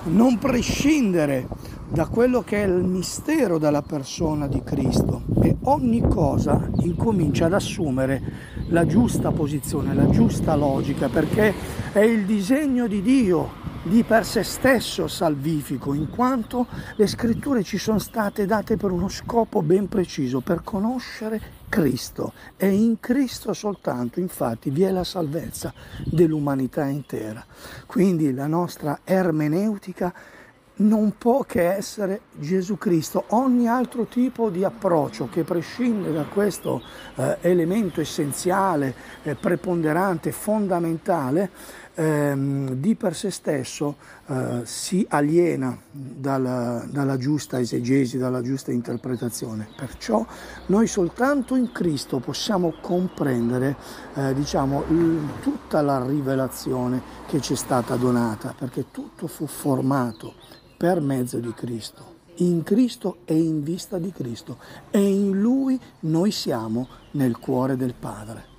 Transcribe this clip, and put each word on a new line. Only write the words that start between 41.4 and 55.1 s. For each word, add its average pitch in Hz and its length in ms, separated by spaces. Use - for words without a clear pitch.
ehm, 139 800
di 147 240
per 180 180
sé 196 160
stesso, 147 680
eh, 123 380
si - 460
aliena 147 680
dalla, 127 1000
dalla 135 280
giusta 135 420
esegesi, 127 560
dalla 127 240
giusta 131 320
interpretazione. 120 1040
Perciò 226 480
noi 202 200
soltanto 240 680
in 254 160
Cristo 151 480
possiamo 165 600
comprendere, 135 960
eh, 139 180
diciamo, 139 560
l-, 160 540